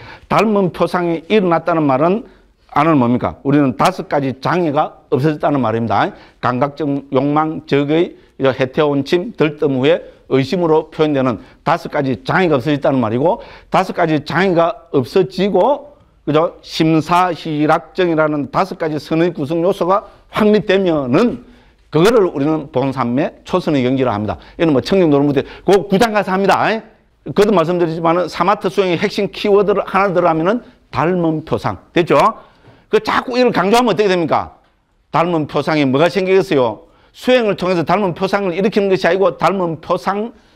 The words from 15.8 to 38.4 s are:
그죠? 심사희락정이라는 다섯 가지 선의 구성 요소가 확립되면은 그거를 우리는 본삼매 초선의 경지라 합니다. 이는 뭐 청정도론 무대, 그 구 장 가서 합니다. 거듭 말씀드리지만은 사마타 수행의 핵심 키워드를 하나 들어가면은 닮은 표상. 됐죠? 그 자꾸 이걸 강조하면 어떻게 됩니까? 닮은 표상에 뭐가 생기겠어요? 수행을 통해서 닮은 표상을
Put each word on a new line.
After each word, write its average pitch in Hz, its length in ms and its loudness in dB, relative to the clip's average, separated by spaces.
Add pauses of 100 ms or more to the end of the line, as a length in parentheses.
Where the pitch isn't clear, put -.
그죠? 156 360 0
심사희락정이라는 160 1900 0
다섯 185 260 -4
가지 156 200 -4
선의 165 360 0
구성 165 280 -4
요소가 180 460 0 (220)
확립되면은 190 1160 0 (440)
그거를 196 360 4
우리는 156 460 -2
본삼매 131 720 -2
초선의 165 400 0
경지라 127 300 0
합니다. 104 240 -4 (200)
이는 160 160 2
뭐 127 80 2
청정도론 147 460 2
무대, 135 160 0 (200)
그 185 240 2
구 190 120 2
장 226 140 0
가서 196 180 -2
합니다. 190 500 0 (540)
거듭 202 180 4
말씀드리지만은 170 760 0
사마타 196 400 -2
수행의 185 280 0
핵심 196 340 -2
키워드를 196 540 2
하나 196 280 0
들어가면은 175 500 0 (260)
닮은 160 560 -2
표상. 110 320 -4 (140)
됐죠? 170 260 2 (720)
그 214 120 2
자꾸 - 360 -4
이걸 247 140 4
강조하면 220 420 2
어떻게 208 140 2
됩니까? 143 480 -2 (560)
닮은 160 360 0
표상에 151 380 0
뭐가 139 240 2
생기겠어요? 180 760 0 (280)
수행을 240 460 0
통해서 180 260 -2
닮은 185 300 0
표상을 196 400 -2